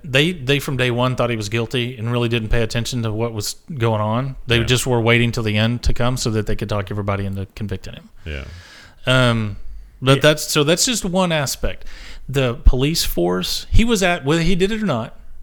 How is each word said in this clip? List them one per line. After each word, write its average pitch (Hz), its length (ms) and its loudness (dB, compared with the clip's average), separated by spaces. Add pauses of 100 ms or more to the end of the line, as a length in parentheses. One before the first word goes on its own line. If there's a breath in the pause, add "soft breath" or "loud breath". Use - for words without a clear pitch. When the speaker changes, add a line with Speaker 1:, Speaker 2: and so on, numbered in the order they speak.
Speaker 1:
they, 147 300 2
they 139 260 -2
from 139 160 -6
day 123 160 0
one 123 240 0
thought 120 140 0
he 117 80 -2
was 104 100 -4
guilty 117 500 -4
and 113 140 -4
really 120 180 0
didn't 113 200 0
pay 117 140 4
attention 117 400 -2
to 110 100 -2
what 117 200 -2
was 107 220 -6 (200)
going 113 260 0
on. 123 340 -2 (100)
They 117 120 4
Speaker 2:
Yeah. 113 80 2
Speaker 1:
just 123 200 2
were 123 160 2
waiting 117 300 4
till 120 120 -2
the 107 120 0
end 113 280 0
to - 100 4
come 123 240 2
so - 140 -2
that 107 160 0
they - 100 0
could 107 120 -4
talk 101 220 -4
everybody 101 340 -2
into 98 200 -6 (100)
convicting 98 380 -8
him. - 160 -18 (160)
Speaker 2:
Yeah. 71 180 -8 (640 loud breath)
Speaker 1:
Um, 117 480 2 (460)
but 135 160 6
Speaker 2:
Yeah. 135 40 -2
Speaker 1:
that's, 151 300 4
so 151 140 4
that's 170 200 2
just 233 200 -2
one 180 260 0
aspect. 131 540 -2 (460 loud breath)
The 127 220 2 (100)
police 143 400 4
force, 180 680 -2
he 214 120 8
was 226 200 2
at, 175 200 0
whether 165 200 2
he 185 120 4
did 190 160 2
it 220 120 -4
or - 20 0
not, 123 340 -4 (240)